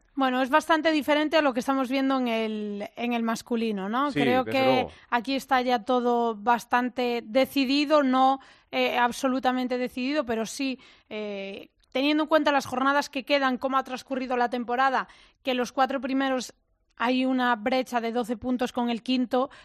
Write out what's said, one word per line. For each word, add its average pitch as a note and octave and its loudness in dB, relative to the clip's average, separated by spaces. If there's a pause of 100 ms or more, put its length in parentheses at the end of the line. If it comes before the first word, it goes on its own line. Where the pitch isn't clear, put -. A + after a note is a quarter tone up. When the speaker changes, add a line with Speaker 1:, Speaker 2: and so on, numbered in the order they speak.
(160)
Speaker 1:
Bueno, C4 0
es B3+ -2
bastante D#4 2
diferente D4+ 2
a D4+ 6
lo C4+ 2
que A#3+ -2
estamos C4+ -2
viendo C4+ 0
en B3 0
el, G#3+ -4
en A#3+ -4
el A#3 -2
masculino, A3+ -2
¿no? C4+ -2
Speaker 2:
Sí, - -2
Speaker 1:
Creo B3 4
Speaker 2:
desde A3+ -2
Speaker 1:
que C4 4
Speaker 2:
luego. C4 2 (180)
Speaker 1:
aquí B3 -2
está B3+ 0
ya B3 0
todo A#3+ 0
bastante A#3+ -2
decidido, C#4 2
no, C4 4 (320)
eh, B3+ 0
absolutamente B3+ 0
decidido, B3+ -2
pero A3+ -2
sí, C4 -4 (320)
eh, G#3 -10 (240)
teniendo D4+ 2
en D4 -2
cuenta D4+ 4
las C#4 2
jornadas C#4 0
que C4 -6
quedan, C4+ 0
cómo C4+ -2
ha C4 2
transcurrido B3+ -6
la A#3+ 0
temporada, B3 0 (340)
que C4 -2
los B3 -2
cuatro C4 0
primeros C4 -2 (480)
hay B3+ 2
una B3+ 0
brecha B3+ -2
de A3+ -4
doce A#3 -2
puntos B3 -4
con A#3+ -2
el A#3 -4
quinto, B3+ 0 (140)